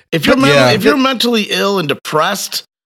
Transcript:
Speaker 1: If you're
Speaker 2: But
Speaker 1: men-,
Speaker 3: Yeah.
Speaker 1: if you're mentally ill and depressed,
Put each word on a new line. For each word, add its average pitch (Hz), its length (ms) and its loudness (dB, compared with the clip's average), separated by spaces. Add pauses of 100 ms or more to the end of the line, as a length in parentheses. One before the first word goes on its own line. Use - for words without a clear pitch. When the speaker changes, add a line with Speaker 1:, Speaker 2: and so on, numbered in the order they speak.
(120)
Speaker 1:
If 160 140 -2
you're - 100 4
Speaker 2:
But 269 60 2
Speaker 1:
men-, 202 120 4
Speaker 3:
Yeah. 131 160 4
Speaker 1:
if - 140 0
you're 294 120 2
mentally 247 540 0
ill 196 280 -2
and 165 100 -4
depressed, 160 760 -4 (220)